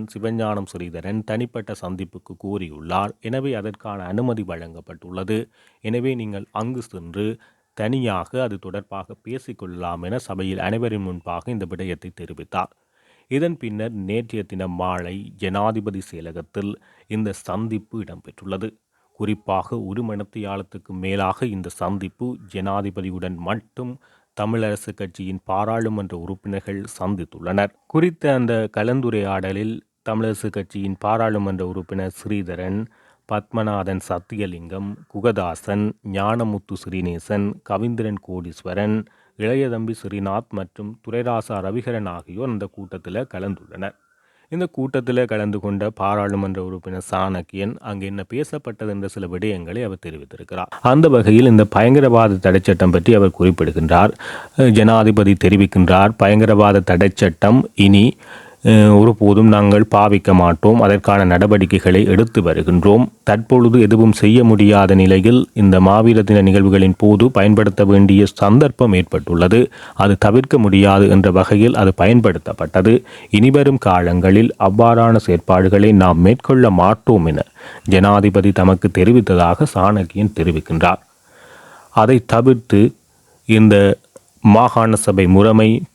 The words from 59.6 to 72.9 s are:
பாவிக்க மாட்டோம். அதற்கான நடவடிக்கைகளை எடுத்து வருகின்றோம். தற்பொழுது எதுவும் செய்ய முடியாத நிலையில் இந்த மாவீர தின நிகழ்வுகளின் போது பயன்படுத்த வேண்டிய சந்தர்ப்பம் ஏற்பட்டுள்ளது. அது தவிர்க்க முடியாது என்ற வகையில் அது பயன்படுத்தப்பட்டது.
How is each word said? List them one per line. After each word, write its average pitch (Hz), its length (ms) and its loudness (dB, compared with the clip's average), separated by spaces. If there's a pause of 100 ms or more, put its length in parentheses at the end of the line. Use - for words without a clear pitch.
பாவிக்க 101 440 2
மாட்டோம். 92 460 4
அதற்கான 101 440 2
நடவடிக்கைகளை 95 800 2
எடுத்து 107 380 2
வருகின்றோம். 87 600 2 (200)
தற்பொழுது 113 580 2
எதுவும் 110 320 6
செய்ய 113 320 4
முடியாத 101 500 6
நிலையில் 95 460 4 (140)
இந்த 95 260 4
மாவீர 110 440 4
தின 104 180 4
நிகழ்வுகளின் 95 560 4
போது 104 320 4
பயன்படுத்த 104 540 2
வேண்டிய 98 480 6
சந்தர்ப்பம் 117 640 2
ஏற்பட்டுள்ளது. 87 640 0 (340)
அது 98 240 2
தவிர்க்க 123 400 2
முடியாது 98 500 6
என்ற 98 220 4
வகையில் 104 440 2
அது 98 240 2
பயன்படுத்தப்பட்டது. 95 960 2 (360)